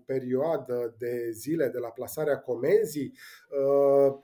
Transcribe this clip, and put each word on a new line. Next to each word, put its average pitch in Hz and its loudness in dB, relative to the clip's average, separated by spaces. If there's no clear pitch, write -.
perioadă 123 -2
de 120 -6
zile 139 -2
de 123 -4
la 120 -6
plasarea 139 -4
comenzii, 139 0
uh, 139 4